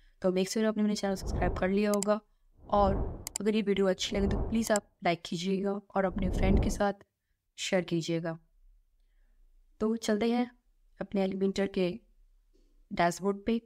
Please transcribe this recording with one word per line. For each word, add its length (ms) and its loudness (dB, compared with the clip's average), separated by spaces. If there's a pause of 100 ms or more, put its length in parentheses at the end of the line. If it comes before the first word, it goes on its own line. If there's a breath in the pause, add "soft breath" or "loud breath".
(220)
तो 100 2
make 180 0
sure 160 0
आपने 180 0
मेरे 120 0
चैनल 200 -2
सब्सक्राइब 420 -2
कर 120 0
लिया 220 2
होगा, 280 2 (440)
और 320 4 (460)
अगर 140 2
ये 60 2
वीडियो 260 2
अच्छी 280 -2
लगे 120 2
तो 220 0
प्लीज़ 240 0
आप 140 0 (160)
लाइक 220 0
कीजिएगा 460 -2
और 340 -2
अपने 240 -2
फ्रेंड 340 4
के 60 0
साथ 340 -2 (540)
शेयर 280 0
कीजिएगा। 520 -4 (1400)
तो 160 0
चलते 340 0
हैं 180 0 (500)
अपने 280 -2
Elementor 460 0
के 160 0 (1000)
डैशबोर्ड 540 0
पे 200 0